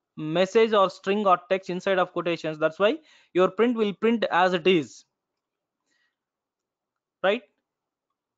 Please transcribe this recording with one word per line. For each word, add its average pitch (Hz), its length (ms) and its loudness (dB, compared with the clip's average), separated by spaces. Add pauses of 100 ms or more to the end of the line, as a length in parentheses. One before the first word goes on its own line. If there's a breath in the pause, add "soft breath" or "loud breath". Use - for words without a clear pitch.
(160)
message 185 560 0
or 190 180 4
string 202 360 -4
or 180 120 4 (100)
text 190 220 -4
inside 185 280 -2
of 180 140 -2
quotations. 165 460 -6
That's 156 200 -2
why 214 180 0 (380 soft breath)
your 180 160 4
print 233 260 0
will 214 180 0
print 220 360 0
as 180 220 2
it 170 140 -2
is. 165 380 0 (2250)
Right? 202 200 -2 (960)